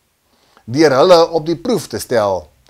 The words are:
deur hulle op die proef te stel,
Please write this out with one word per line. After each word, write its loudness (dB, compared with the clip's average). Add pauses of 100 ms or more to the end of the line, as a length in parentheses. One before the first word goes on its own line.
(680)
deur 2
hulle 4 (160)
op -6
die -4
proef -6
te -8
stel, -4 (240)